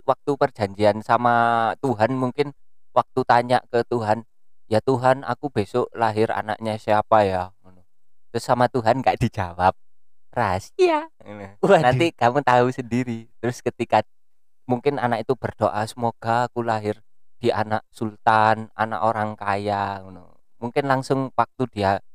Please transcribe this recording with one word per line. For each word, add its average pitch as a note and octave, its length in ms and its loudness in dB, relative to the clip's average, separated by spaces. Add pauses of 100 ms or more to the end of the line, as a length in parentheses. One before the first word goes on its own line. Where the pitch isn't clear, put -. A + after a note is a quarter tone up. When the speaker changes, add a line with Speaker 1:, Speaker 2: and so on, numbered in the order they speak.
Speaker 1:
waktu - 280 -2
perjanjian G#2 680 0
sama A#2+ 340 2 (460)
Tuhan, C3+ 340 0
mungkin C3 400 -4 (360)
waktu - 320 -2
tanya B2 420 2
ke A#2+ 200 -2
Tuhan, A2+ 380 -2 (420)
"Ya A2 160 0
Tuhan, C3 420 2
aku B2+ 260 -6
besok A2+ 440 -2
lahir A2 380 0
anaknya G#2+ 460 -6
siapa G#2+ 460 2
ya?" F#2 280 -2 (800)
Terus A#2 120 -6
sama B2 240 2
Tuhan A#2+ 340 2
nggak F#2 180 0
dijawab. F2+ 560 0 (560)
"Rahasia." D4+ 800 -2 (500)
Speaker 2:
Waduh. F#3+ 200 6
Speaker 1:
"Nanti C3 300 2
kamu B2 300 0
tahu B2 300 4
sendiri." A#2+ 580 -4 (100)
Terus A#2+ 220 -4
ketika A2+ 420 0 (640)
mungkin B2+ 320 0
anak A#2 260 -2
itu C3+ 120 -2
berdoa, G#2+ 500 -2
"Semoga A#2 640 -2
aku A#2+ 140 -6
lahir G#2+ 360 -2 (380)
di - 160 0
anak G#2+ 360 -2
sultan, A2 840 0
anak A2 300 -4
orang G#2+ 320 -2
kaya," G2+ 680 -4
ngono. F#2 340 -20 (220)
Mungkin A#2+ 280 -4
langsung C3+ 480 -2
waktu - 380 -4
dia G2 220 0 (220)